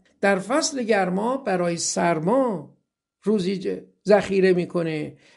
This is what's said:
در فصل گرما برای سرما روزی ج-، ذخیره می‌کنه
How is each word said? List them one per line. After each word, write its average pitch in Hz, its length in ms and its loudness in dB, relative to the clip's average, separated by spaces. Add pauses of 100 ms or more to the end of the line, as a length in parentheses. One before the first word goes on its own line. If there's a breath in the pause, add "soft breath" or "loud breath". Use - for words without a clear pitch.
(220 soft breath)
در 196 180 2
فصل 262 440 -2
گرما 202 540 0
برای 175 400 -2
سرما 180 1000 0 (460)
روزی 196 380 0
ج-، 185 200 -6 (260)
ذخیره 190 460 4
می‌کنه 160 640 -4 (200 soft breath)